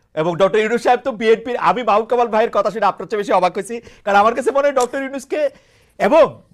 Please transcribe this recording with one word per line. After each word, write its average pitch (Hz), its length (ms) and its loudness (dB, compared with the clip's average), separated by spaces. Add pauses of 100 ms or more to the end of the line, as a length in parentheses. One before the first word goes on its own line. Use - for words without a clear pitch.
(160)
এবং 160 220 -2
ডক্টর 190 220 2
ইউনূস 220 220 0
সাহেব 247 180 2
তো 262 120 -6
বিএনপির, 226 460 0
আমি 185 260 0
মাহবুব 220 240 0
কামাল 240 200 0
ভাইয়ের 220 240 0
কথা 202 200 -2
শুনে 202 140 -2
আপনার 175 220 -4
চেয়ে 180 140 -4
বেশি 202 100 -4
অবাক 180 220 2
হয়েছি, 233 280 -8 (220)
কারণ 202 160 2
আমার 226 160 2
কাছে 254 160 -2
মনে 277 160 2
হয় 285 80 0
ডক্টর 254 280 -2
ইউনূসকে 277 460 -4 (500)
এবং 240 420 4 (120)